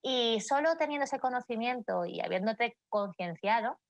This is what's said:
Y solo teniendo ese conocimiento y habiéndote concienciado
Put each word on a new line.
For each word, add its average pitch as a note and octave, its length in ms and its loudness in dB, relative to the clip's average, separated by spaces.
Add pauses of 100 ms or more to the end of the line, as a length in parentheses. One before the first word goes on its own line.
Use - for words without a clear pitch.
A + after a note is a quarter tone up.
Y A#3 380 2
solo D4+ 360 2
teniendo D4 260 0
ese C4+ 160 -4
conocimiento A#3+ 840 -2
y F3+ 160 -6
habiéndote G#3+ 540 0 (140)
concienciado G3+ 880 0 (120)